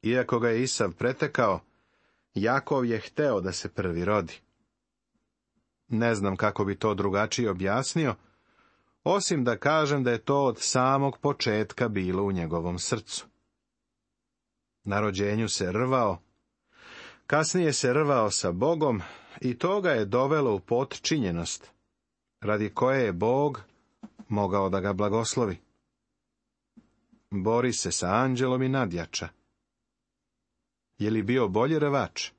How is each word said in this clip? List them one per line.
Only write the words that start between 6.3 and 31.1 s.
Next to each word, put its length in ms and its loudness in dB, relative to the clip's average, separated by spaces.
kako 280 0
bi 140 -4
to 140 0
drugačije 560 0
objasnio, 680 -2
osim 400 0
da 140 2
kažem 460 2
da 80 2
je 100 -2
to 240 2
od 140 2
samog 580 2
početka 680 -2
bilo 360 -2
u 80 0
njegovom 480 -4
srcu. 480 -6
Na 160 0
rođenju 500 0
se 220 -4
rvao, 500 0
kasnije 460 2
se 200 0
rvao 380 2
sa 200 -2
Bogom 500 0
i 160 -2
to 240 0
ga 80 0
je 160 2
dovelo 500 2
u 40 -4
potčinjenost, 1120 -2
radi 320 -2
koje 320 2
je 80 0
Bog 480 0
mogao 420 2
da 100 0
ga 140 -2
blagoslovi. 640 0
Bori 420 0
se 180 -4
sa 160 -4
anđelom 560 0
i 60 0
nadjača. 600 -4
Je 140 -2